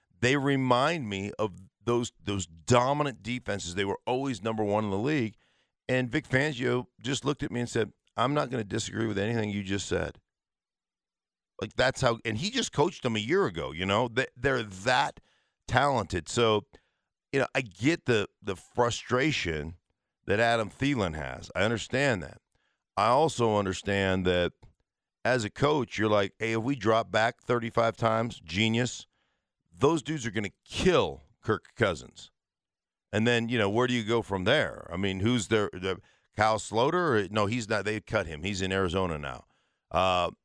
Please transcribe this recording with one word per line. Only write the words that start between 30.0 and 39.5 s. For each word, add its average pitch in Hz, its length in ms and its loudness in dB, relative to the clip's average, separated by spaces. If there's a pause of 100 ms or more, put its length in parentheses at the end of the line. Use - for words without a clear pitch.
dudes 143 240 -8
are 113 40 -4
gonna 101 200 -4 (140)
kill 110 580 0 (200)
Kirk 104 240 -2 (100)
Cousins." 85 540 -2 (800)
And 107 140 2
then, 117 220 2
you 120 100 0
know, 101 120 4
where 120 160 2
do 123 80 0
you 120 100 0
go 113 180 0
from 95 220 -4
there? 107 480 0
I 85 40 -6
mean, 95 240 -2
who's 113 280 0
there? 107 240 2
The, 92 260 -6 (380)
Kyle 110 220 2
Sloter? 120 720 0
No, 104 160 2
he's 110 220 -4
not. 104 160 -2
They 107 160 -2
cut 101 260 -2
him. 78 160 -10
He's 95 200 -4
in 92 100 -2
Arizona 92 460 0
now. 67 260 -10 (460)